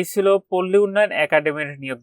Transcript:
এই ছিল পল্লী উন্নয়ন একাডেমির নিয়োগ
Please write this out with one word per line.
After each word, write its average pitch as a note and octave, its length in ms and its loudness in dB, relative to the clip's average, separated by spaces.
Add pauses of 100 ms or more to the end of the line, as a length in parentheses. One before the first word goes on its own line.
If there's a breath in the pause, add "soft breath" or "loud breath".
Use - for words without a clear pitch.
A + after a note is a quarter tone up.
এই F3 120 -2
ছিল G3 140 0 (240)
পল্লী F#3 340 0
উন্নয়ন G3+ 260 0 (140)
একাডেমির D3+ 460 0 (120)
নিয়োগ C3 200 -10